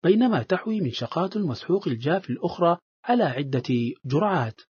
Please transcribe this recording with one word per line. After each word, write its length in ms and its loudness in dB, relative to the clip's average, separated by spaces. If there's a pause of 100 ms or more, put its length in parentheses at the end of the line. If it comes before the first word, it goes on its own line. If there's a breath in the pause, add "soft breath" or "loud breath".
بينما 400 4
تحوي 380 -2
منشقات 540 -4
المسحوق 520 -2
الجاف 420 -2
الأخرى 480 0 (260)
على 200 2
عدة 400 -2 (420)
جرعات 640 0